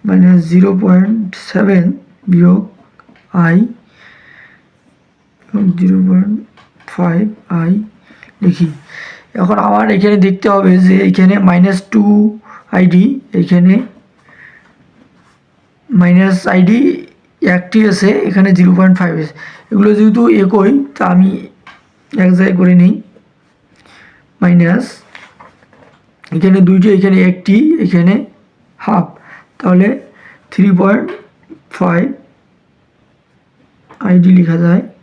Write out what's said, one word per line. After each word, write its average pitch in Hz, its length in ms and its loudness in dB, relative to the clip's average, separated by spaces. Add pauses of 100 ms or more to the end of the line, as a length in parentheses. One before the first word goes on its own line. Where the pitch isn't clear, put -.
মাইনাস 185 320 4 (120)
জিরো 185 200 2 (120)
পয়েন্ট 196 320 2 (360)
সেভেন 190 320 0 (480)
বিয়োগ 180 300 2 (840)
আই 165 120 0 (1900)
এবং 208 160 -6 (160)
জিরো 185 180 0 (100)
পয়েন্ট 185 260 0 (600)
ফাইভ 180 300 -2 (380)
আই 165 100 -4 (720)
লিখি। 175 260 0 (720)
এখন 190 160 -2 (100)
আমার 208 180 0 (100)
এখানে 208 300 0
দেখতে 190 300 -2
হবে 190 180 2 (120)
যে 185 100 2 (140)
এখানে 185 260 2 (140)
মাইনাস 185 280 2 (160)
টু 214 100 0 (760)
আইডি, 180 260 2 (380)
এখানে 180 320 2 (2250)
মাইনাস 185 480 2 (160)
আইডি 185 260 2 (760)
একটি 180 240 -4 (120)
আছে, 190 180 0 (200)
এখানে 196 280 0
জিরো 180 200 2
পয়েন্ট 185 220 4
ফাইভ 175 140 -4 (100)
আছে। 151 100 -12 (380)
এগুলো 208 260 0
যেহেতু 214 240 2 (220)
একই, 196 280 0 (240)
তা - 80 -6 (100)
আমি 185 160 2 (960)
এক 180 140 2
জায়গায় 190 220 0
করে 180 220 2
নিই। 180 120 2 (1500)
মাইনাস, 175 440 0 (1500)
এখানে 185 220 2 (100)
দুইটি, 190 200 2 (100)
এখানে 190 200 0 (120)
একটি, 190 260 -2 (300)
এখানে 180 280 0 (720)
হাফ, 196 220 -2 (520)
তাহলে 185 280 0 (640)
থ্রি 196 180 0 (120)
পয়েন্ট 202 260 -2 (680)
ফাইভ 180 280 -2 (2000)
আইডি 180 300 2
লেখা 165 280 0
যায়। 180 180 0 (200)